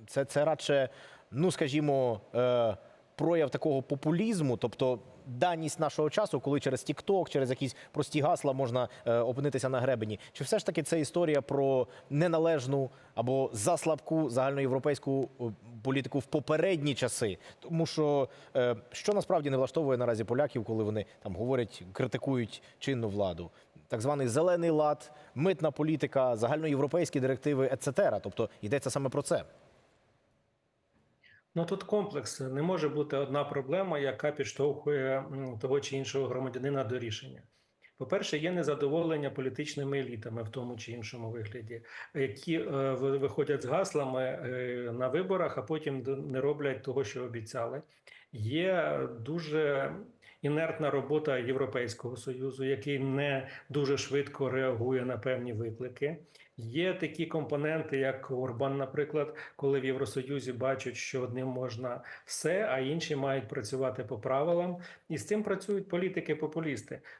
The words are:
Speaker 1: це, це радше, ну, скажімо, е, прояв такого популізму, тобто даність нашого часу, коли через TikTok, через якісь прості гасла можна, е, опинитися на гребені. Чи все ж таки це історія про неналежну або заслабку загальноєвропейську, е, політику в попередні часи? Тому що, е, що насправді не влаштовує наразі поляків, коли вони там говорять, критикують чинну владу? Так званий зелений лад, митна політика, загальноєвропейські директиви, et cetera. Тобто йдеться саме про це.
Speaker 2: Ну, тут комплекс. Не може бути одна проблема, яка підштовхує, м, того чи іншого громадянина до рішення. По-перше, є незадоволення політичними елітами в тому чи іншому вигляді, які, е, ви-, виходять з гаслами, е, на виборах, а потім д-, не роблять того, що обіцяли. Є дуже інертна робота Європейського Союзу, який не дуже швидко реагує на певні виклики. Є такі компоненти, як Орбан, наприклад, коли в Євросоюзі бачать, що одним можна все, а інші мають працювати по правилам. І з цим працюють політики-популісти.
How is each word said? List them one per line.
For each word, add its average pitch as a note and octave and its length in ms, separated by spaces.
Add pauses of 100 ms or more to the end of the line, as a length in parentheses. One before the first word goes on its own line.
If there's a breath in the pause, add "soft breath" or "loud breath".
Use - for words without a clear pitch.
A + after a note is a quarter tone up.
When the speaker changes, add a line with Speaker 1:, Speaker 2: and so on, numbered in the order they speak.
Speaker 1:
це, C#3 180
це D3 200
радше, C#3+ 440 (420 loud breath)
ну, D#3+ 200
скажімо, C3+ 720 (140)
е, A#2+ 420 (380 loud breath)
прояв D#3 340
такого C#3 320
популізму, D#3+ 760
тобто B2 420 (260)
даність D#3+ 540
нашого D3+ 300
часу, F3+ 300
коли C#3+ 200
через C3 260
TikTok, F3 440
через C3+ 200
якісь C3 260 (160 loud breath)
прості D3 300
гасла D3 320
можна, B2+ 360 (160 loud breath)
е, A#2 140
опинитися B2+ 500
на C3 100
гребені. A2+ 400 (140 loud breath)
Чи - 100
все G#3 160
ж - 60
таки E3 180
це E3 160
історія D3+ 420
про C3+ 460 (220 loud breath)
неналежну D3 800 (260 loud breath)
або B2+ 380
заслабку D#3 760
загальноєвропейську, C3+ 1000 (120)
е, - 20 (400)
політику C3+ 360
в B2 60
попередні D#3 680
часи? A2 420 (220 loud breath)
Тому E3 260
що, D3 440 (260 loud breath)
е, B2 200 (160)
що - 220
насправді F3 360
не C3+ 80
влаштовує C3+ 400
наразі A#2 260
поляків, B2 400
коли A2 200
вони G#2 220 (180 loud breath)
там G2 120
говорять, A#2+ 480 (100)
критикують B2+ 720 (160 loud breath)
чинну A#2+ 300
владу? F2+ 420 (360 loud breath)
Так A#2 140
званий C#3 260
зелений E3+ 420
лад, D3+ 420 (240 loud breath)
митна D#3 360
політика, C#3 640
загальноєвропейські C#3+ 840
директиви, C3 480
et B2+ 200
cetera. C3 360
Тобто G#2+ 260 (120 loud breath)
йдеться C3 280
саме C#3 200
про C#3+ 120
це. C#3 220 (2250 soft breath)
Speaker 2:
Ну, E3 80
тут F#3 180
комплекс. E3 560
Не C3+ 220
може D#3+ 280
бути C#3+ 280
одна C#3 260
проблема, D3 560
яка C#3 320
підштовхує, C#3 840
м, C3+ 420
того C3+ 200
чи C3+ 180
іншого C3+ 300
громадянина C3 560
до B2 160
рішення. A#2 420 (560 soft breath)
По-перше, F3+ 400
є E3 140
незадоволення D3 800
політичними C#3 680
елітами A#2 440
в G#2+ 60
тому B2 280
чи A2+ 140
іншому A#2 380
вигляді, A2+ 520 (320 loud breath)
які, C#3+ 420
е, C#3 380
ви-, C3+ 240
виходять C#3 460
з - 20
гаслами, C#3 580
е, B2+ 680
на B2+ 140
виборах, F3 500
а B2+ 40
потім C#3+ 400
д-, C3 140
не C3+ 260
роблять C#3+ 420
того, C3+ 200
що B2 200
обіцяли. A#2 580 (500 loud breath)
Є D3 680 (200)
дуже D3 720 (500 loud breath)
інертна D3+ 480
робота C#3+ 480
Європейського B2 800
Союзу, C3 460
який C3+ 360
не C3+ 480 (220 loud breath)
дуже C#3 280
швидко C#3 520
реагує B2+ 560
на B2 120
певні B2 360
виклики. B2 640 (400 loud breath)
Є D3 360
такі E3+ 320
компоненти, D#3 720
як C3+ 340
Орбан, C3 460
наприклад, D3 580 (200 loud breath)
коли C#3 240
в B2+ 60
Євросоюзі C3 680
бачать, B2+ 420
що - 260
одним B2+ 260
можна B2 540 (240 loud breath)
все, F3+ 460
а C3 80
інші D3+ 360
мають C3+ 320
працювати C3 560
по A2 160
правилам. E3+ 580 (320 loud breath)
І D#3 80
з - 80
цим G#3+ 180
працюють G3 460
політики-популісти. D#3+ 1080 (200 loud breath)